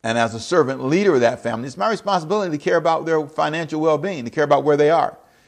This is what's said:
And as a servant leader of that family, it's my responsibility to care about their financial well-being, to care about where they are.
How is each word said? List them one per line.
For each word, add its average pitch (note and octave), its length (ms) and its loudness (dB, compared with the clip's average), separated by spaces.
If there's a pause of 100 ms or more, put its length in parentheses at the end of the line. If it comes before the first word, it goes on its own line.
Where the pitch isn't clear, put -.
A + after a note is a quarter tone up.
And A2+ 140 -2
as A2+ 180 0
a A2+ 40 -10
servant C3+ 440 0
leader E3+ 320 2
of B2 60 4
that A#2 200 2
family, A#2 260 -6
it's B2+ 80 -14
my G3+ 140 -2
responsibility F#3+ 640 -2
to D3 80 -10
care F3+ 140 2
about D#3+ 300 0
their D#3 200 0
financial D#3 540 -4
well-being, D#3+ 440 0
to A#2 40 -8
care D3 140 0
about C#3+ 200 4
where D3 140 4
they D3 140 4
are. D#3+ 260 0 (300)